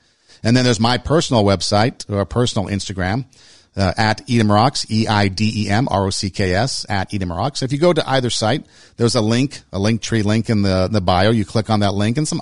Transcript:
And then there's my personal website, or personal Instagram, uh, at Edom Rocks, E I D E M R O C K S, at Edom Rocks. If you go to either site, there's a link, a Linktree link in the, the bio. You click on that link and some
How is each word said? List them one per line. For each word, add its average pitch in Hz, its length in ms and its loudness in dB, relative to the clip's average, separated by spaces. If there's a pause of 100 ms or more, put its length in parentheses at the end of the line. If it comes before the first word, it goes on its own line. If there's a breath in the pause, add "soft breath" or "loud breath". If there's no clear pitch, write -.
(420 soft breath)
And 117 140 4
then 127 80 4
there's 117 160 2
my 120 160 2
personal 127 480 0
website, 101 640 0
or 101 160 -2
personal 117 460 -2
Instagram, 98 560 -4 (500 soft breath)
uh, 92 220 0
at 110 320 0
Edom 113 200 4
Rocks, 110 400 2
E 110 160 0
I 104 220 2
D 104 380 -2
E - 20 -4
M 107 220 0
R 95 160 0
O 98 40 -2
C 98 200 -6
K 92 240 -2
S, 117 340 -2
at 98 240 -4
Edom 95 200 -4
Rocks. 113 300 -6
If 127 100 -4
you 143 60 -2
go 175 140 2
to 151 160 -2
either 131 220 0
site, 113 340 -2 (320 soft breath)
there's 117 200 0
a 117 40 2
link, 117 400 0 (120)
a 95 60 -6
Linktree 107 460 0
link 110 240 0
in 104 140 2
the, 92 260 2
the 107 140 0
bio. 92 280 4
You 110 140 2
click 110 240 -2
on 107 120 2
that 101 120 0
link 104 240 -2
and 151 100 -2
some 147 160 -6